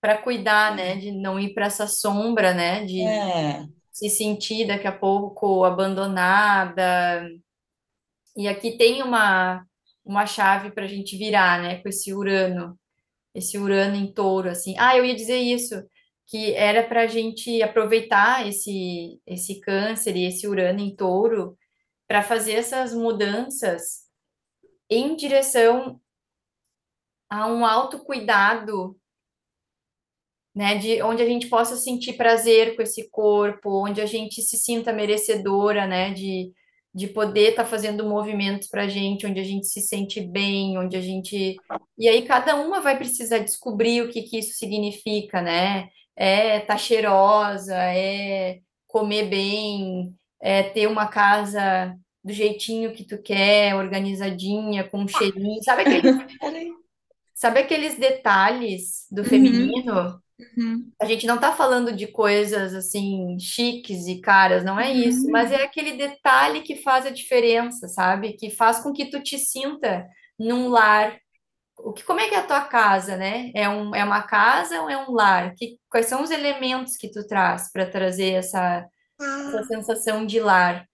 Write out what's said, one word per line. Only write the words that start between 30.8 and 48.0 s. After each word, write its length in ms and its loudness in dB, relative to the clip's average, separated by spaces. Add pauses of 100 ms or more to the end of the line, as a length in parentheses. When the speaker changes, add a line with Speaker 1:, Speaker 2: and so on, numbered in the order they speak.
Speaker 1:
onde 200 0
a 40 4
gente 220 -2
possa 280 2
sentir 380 -6
prazer 640 4
com 60 -4
esse 280 -6
corpo, 760 2
onde 140 -4
a 60 -2
gente 360 -8
se 140 -2
sinta 360 -2
merecedora, 920 0
né, 280 -2
de, 360 -6 (440)
de 140 -8
poder 460 2
tá 100 0
fazendo 440 -4
movimentos 600 -4
pra 200 -4
gente, 380 -4
onde 140 -4
a 40 -6
gente 220 -6
se 160 -4
sente 380 -6
bem, 580 -4
onde 180 -4
a 40 -4
gente... 600 -6 (380)
e 100 4
aí 140 6
cada 340 2
uma 240 -2
vai 160 2
precisar 440 -2
descobrir 600 -2
o 80 -4
que 120 -8
que 160 -8
isso 180 -6
significa, 840 -4
né? 460 0 (300)
É 420 4
tá 180 -2
cheirosa, 1000 4
é 840 -2 (260)